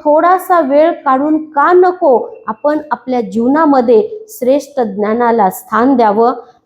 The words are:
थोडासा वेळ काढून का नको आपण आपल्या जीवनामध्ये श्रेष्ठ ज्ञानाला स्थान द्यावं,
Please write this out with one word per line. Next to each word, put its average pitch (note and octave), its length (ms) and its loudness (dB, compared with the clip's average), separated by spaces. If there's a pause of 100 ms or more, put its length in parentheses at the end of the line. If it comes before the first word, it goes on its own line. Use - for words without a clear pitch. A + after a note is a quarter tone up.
थोडासा E4+ 560 2
वेळ D4+ 320 2
काढून D4+ 580 -2
का C#4+ 220 0
नको F4 580 2 (180)
आपण D4 320 -4 (120)
आपल्या B3 300 -4
जीवनामध्ये B3 1080 0
श्रेष्ठ C4 520 -4
ज्ञानाला A3 680 -2
स्थान A3+ 460 -2
द्यावं, A3+ 380 2 (320)